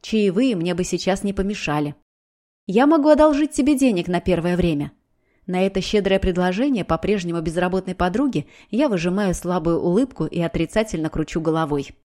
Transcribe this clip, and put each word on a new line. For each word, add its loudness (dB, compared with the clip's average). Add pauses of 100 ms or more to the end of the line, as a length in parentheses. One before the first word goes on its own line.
Чаевые 2
мне -2
бы -2
сейчас -2
не -2
помешали. -4 (680)
Я 4
могу 4
одолжить 4
тебе 2
денег 2
на 0
первое 0
время. 0 (540)
На 0
это -2
щедрое 2
предложение 0
по-прежнему -2
безработной -2
подруги -2 (220)
я 0
выжимаю 0
слабую -2
улыбку 0
и -4
отрицательно -2
кручу -4
головой. -2 (180)